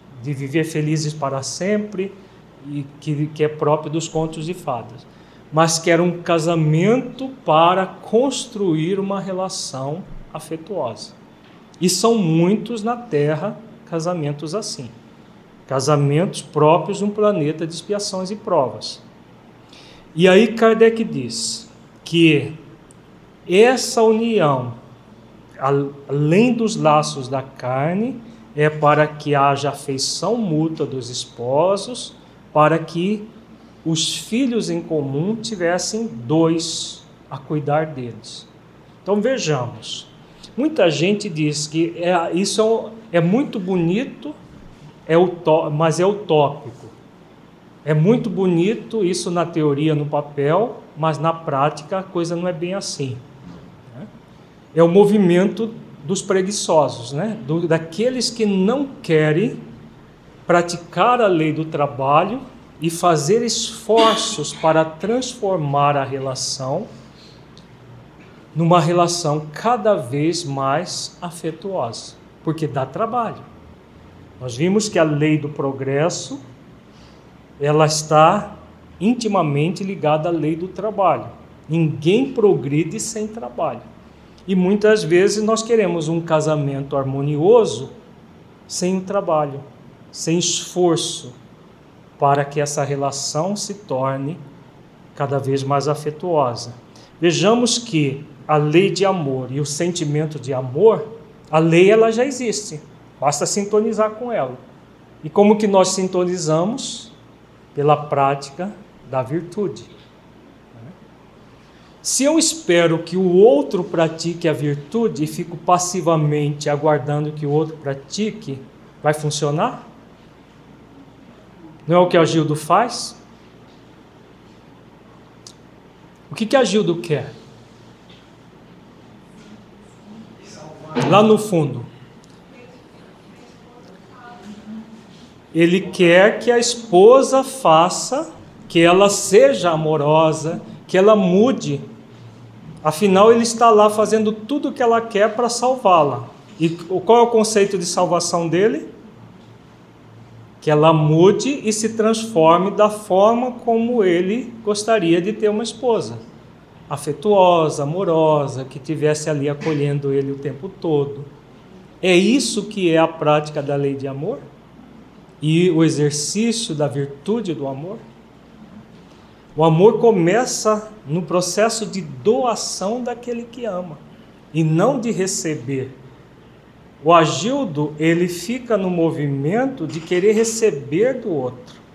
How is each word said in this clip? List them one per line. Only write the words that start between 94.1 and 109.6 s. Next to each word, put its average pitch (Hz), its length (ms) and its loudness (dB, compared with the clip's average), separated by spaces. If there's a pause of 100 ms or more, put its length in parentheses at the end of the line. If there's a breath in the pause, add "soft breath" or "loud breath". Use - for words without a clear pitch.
cada 139 240 -2
vez 135 240 -2
mais 139 240 0
afetuosa. 147 840 -2 (480 loud breath)
Vejamos 196 560 2
que 143 480 -2 (240)
a 156 80 2
lei 151 320 4
de - 160 0
amor 135 480 -2
e 143 80 -4
o 143 60 -4
sentimento 156 720 -4
de 127 140 -6
amor, 131 520 2 (440)
a 156 80 2
lei 165 320 6
ela 226 200 4
já 226 140 0
existe, 233 560 -6 (400)
basta 143 240 -2
sintonizar 214 680 0
com 233 200 -10
ela. 131 240 -4 (640)
E 156 60 -10
como 208 300 4
que 214 80 0
nós 190 220 4
sintonizamos? 180 1200 -2 (600)
Pela 143 240 2
prática 143 760 -2 (360)
da 131 140 -4
virtude. 165 640 -6 (2250 loud breath)